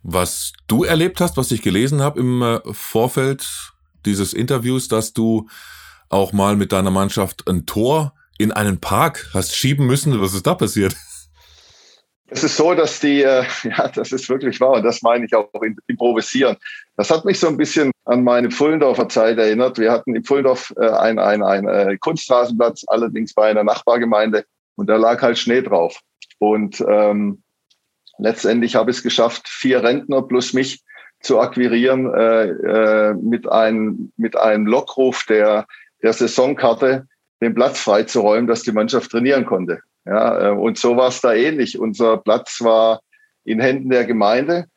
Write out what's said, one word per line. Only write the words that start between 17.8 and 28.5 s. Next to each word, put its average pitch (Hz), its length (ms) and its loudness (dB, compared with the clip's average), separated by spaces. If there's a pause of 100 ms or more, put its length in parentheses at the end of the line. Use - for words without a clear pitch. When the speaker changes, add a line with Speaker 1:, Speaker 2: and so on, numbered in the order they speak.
Speaker 2:
an 123 200 2
meine 120 260 2
Pfullendorfer 147 580 0
Zeit 113 300 2
erinnert. 117 400 2
Wir 113 140 2
hatten 113 240 -2
in 113 80 -6
Pfullendorf, 131 560 0
äh, 113 80 4
ein, 113 300 2
ein, 104 240 2
ein, 98 260 0
äh, 98 300 0
Kunstrasenplatz, 120 920 0
allerdings 110 460 -2
bei 107 160 4
einer 107 140 0
Nachbargemeinde 110 800 0 (320)
und 101 120 -4
da 107 80 4
lag 113 260 2
halt 120 160 2
Schnee 120 240 0
drauf. 87 380 0 (380)
Und, 107 500 0
ähm, 104 540 0 (760)
letztendlich 113 580 0